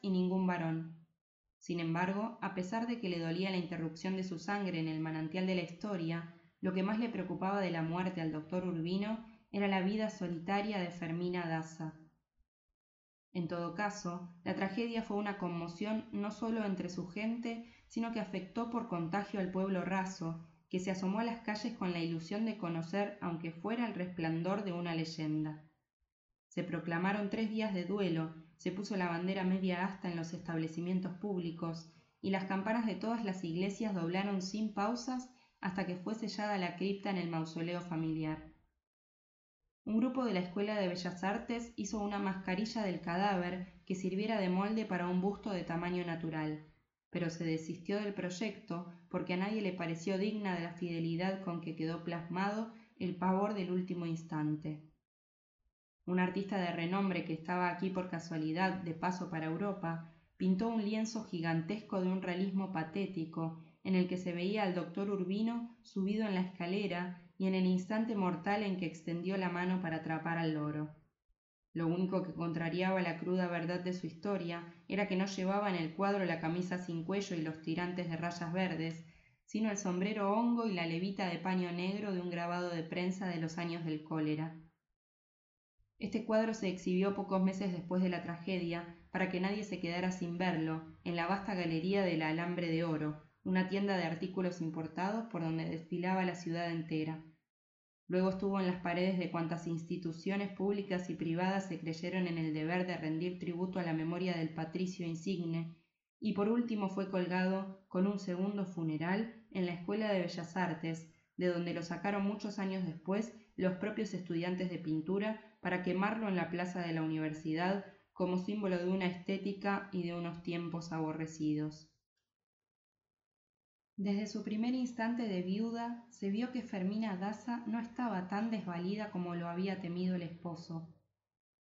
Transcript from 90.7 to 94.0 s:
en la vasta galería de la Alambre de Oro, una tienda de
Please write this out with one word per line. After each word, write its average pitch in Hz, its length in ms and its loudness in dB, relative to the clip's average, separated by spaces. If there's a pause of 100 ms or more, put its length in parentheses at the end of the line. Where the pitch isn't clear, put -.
en 175 100 0
la 170 140 0
vasta 196 260 0
galería 175 480 2
de 175 140 4
la 156 140 2
Alambre 170 360 0
de 165 160 2
Oro, 151 400 0 (220)
una 185 240 4
tienda 196 280 2
de 175 60 2